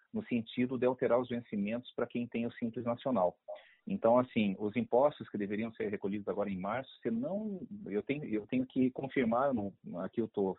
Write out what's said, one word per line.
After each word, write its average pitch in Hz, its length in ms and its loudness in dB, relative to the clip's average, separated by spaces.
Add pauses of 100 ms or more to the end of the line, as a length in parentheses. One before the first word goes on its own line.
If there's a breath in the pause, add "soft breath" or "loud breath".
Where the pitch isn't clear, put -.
(120)
no 110 140 -4
sentido 123 520 -2
de 123 80 4
alterar 123 320 4
os 123 100 -2
vencimentos 117 680 -4
pra 123 100 0
quem 120 220 -4
tem 117 180 -2
o 120 60 -4
Simples 117 320 -4
Nacional. 117 520 2 (480 soft breath)
Então, 113 340 4
assim, 110 400 2
os 104 180 -2
impostos 120 520 2
que 107 100 -6
deveriam 104 340 -2
ser 110 160 -4
recolhidos 101 400 -4
agora 98 200 0
em 98 100 -4
março, 107 320 -4 (120)
se 127 80 -2
não, 180 500 -4 (260)
eu 101 160 -2
tenho, 151 220 -4
eu 107 220 -4
tenho 127 200 0
que 127 240 2
confirmar, 131 580 0
eu 135 60 0
não, 98 460 -4
aqui 95 200 -4
eu 110 80 0
tô 95 300 0